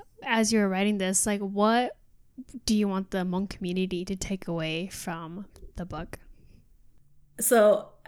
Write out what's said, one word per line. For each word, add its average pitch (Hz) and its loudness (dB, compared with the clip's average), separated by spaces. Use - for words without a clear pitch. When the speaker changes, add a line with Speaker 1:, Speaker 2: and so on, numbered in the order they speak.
Speaker 1:
as 226 2
you 214 4
were 196 4
writing 196 0
this, 185 0
like, 208 -2
what 208 2
do 220 4
you 208 4
want 190 -2
the 196 -2
Hmong 185 -2
community 185 -4
to 196 -6
take 185 -6
away 165 -4
from 170 -10
the 175 -8
book? - -10
Speaker 2:
So, 214 6